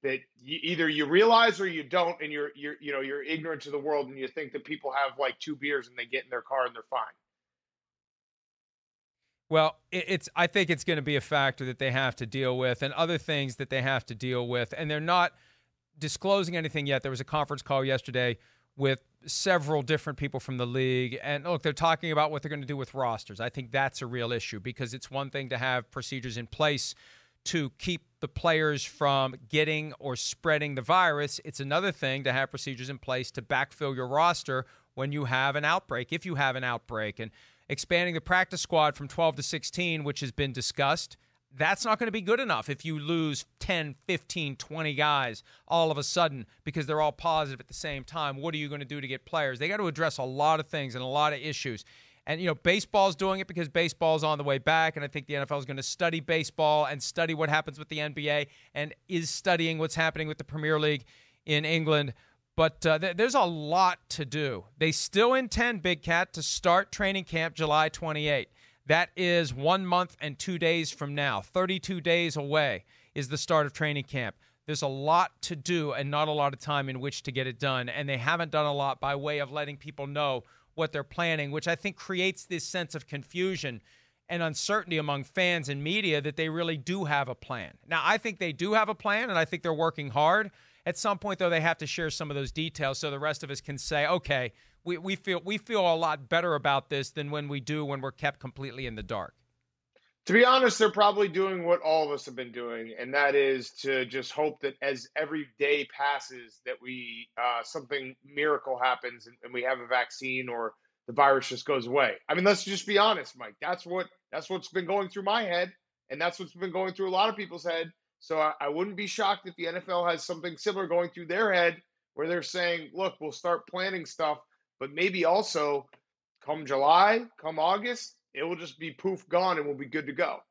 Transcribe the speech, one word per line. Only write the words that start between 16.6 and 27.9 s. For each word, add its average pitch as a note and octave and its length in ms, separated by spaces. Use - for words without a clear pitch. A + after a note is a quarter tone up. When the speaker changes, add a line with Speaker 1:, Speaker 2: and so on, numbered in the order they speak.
Speaker 2:
yet. C3+ 160
There C3+ 80
was B2+ 120
a - 20
conference D3 380
call C3+ 200
yesterday B2+ 540
with C3+ 260
several D3+ 560
different C#3+ 380
people C#3 220
from B2+ 180
the B2 80
league, B2+ 560
and C#3+ 220
look, E3+ 180
they're D3+ 100
talking E3 400
about D3+ 180
what D3+ 120
they're D3+ 80
gonna C#3+ 160
do C#3+ 100
with C3+ 160
rosters. A2+ 480
I A#2 80
think A#2+ 240
that's C3+ 300
a C3 40
real A#2+ 240
issue, A2+ 300
because A#2+ 320
it's B2+ 180
one C3+ 200
thing C3+ 180
to B2+ 80
have B2+ 340
procedures B2+ 460
in A#2+ 120
place D3+ 460
to D3+ 340
keep F3 240